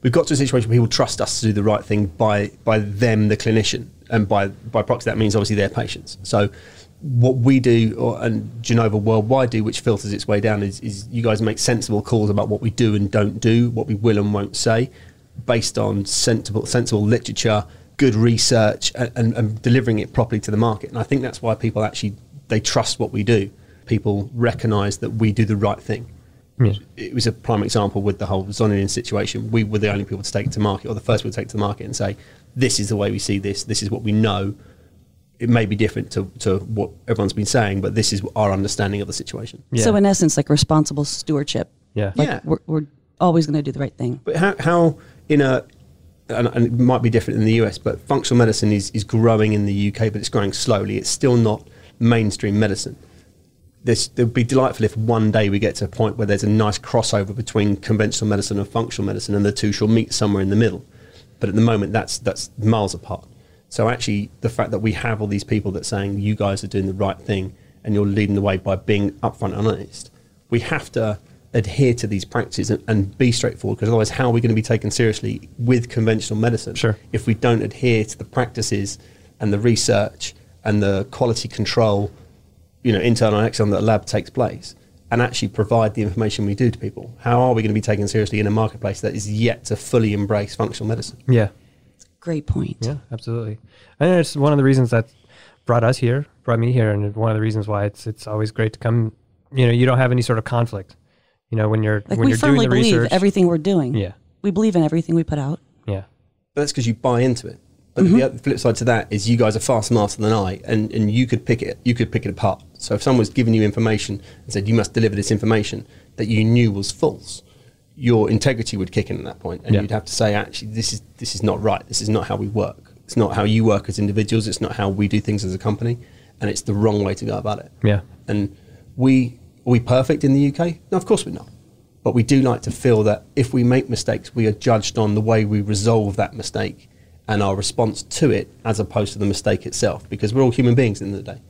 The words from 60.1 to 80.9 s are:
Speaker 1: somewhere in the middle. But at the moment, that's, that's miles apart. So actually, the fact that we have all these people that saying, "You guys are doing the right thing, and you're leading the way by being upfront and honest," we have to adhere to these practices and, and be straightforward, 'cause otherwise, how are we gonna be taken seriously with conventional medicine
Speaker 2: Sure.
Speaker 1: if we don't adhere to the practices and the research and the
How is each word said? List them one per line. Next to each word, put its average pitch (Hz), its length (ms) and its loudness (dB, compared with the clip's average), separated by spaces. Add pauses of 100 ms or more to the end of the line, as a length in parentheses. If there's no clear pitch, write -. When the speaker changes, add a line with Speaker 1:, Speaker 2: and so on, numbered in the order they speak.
Speaker 1:
somewhere 101 300 0
in 95 80 0
the 98 60 2
middle. 107 280 0 (560)
But 101 100 -4
at 92 60 -4
the 110 60 4
moment, 107 320 2
that's, - 240 -2
that's - 400 -6
miles 104 380 0
apart. - 320 -12 (420)
So 113 200 0
actually, 110 420 -4 (100)
the 117 80 -2
fact 110 220 -4
that 104 80 -4
we 107 140 0
have 113 280 -4
all 104 60 -4
these 101 160 -2
people 104 300 -2
that - 120 -8
saying, 101 340 -4
"You 104 160 0
guys 98 280 -2
are 101 40 -10
doing 95 200 -2
the 95 60 -4
right 95 260 -2
thing, 98 360 -4 (280)
and 110 120 -2
you're 104 100 2
leading 101 300 0
the 101 60 2
way 98 160 2
by 95 180 -2
being 101 360 0 (120)
upfront 104 340 -4
and 107 100 0
honest," - 440 -6 (380)
we 117 120 2
have - 320 -6
to 110 240 -2 (360)
adhere 120 400 2
to 120 140 -4
these 101 180 -2
practices - 460 -4
and, - 160 -2
and 101 300 0
be 123 140 4
straightforward, - 480 -4
'cause 104 80 0
otherwise, 110 220 2
how - 180 -2
are 120 40 2
we 117 100 2
gonna 117 120 2
be 110 80 2
taken 107 300 -2
seriously - 560 -2 (100)
with 123 320 2
conventional 110 480 0
medicine 117 380 -2
Speaker 2:
Sure. 110 220 0 (160)
Speaker 1:
if 110 140 -2
we 117 60 4
don't 117 280 2
adhere 110 420 0
to - 140 -10
the - 80 -12
practices 107 720 -4 (420)
and 104 140 0
the 101 60 0
research 113 760 0 (300)
and 104 180 2
the 98 280 0